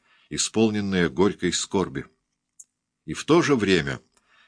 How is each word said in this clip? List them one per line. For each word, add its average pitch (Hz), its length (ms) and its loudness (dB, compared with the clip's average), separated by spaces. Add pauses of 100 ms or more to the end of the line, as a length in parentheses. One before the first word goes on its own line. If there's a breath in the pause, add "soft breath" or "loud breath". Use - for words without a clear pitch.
(300 soft breath)
исполненное 101 800 0
горькой 87 440 0
скорби. 69 540 -4 (1000)
И 78 60 -10
в - 120 -10
то 165 180 4
же 139 140 2
время 85 440 0 (480 soft breath)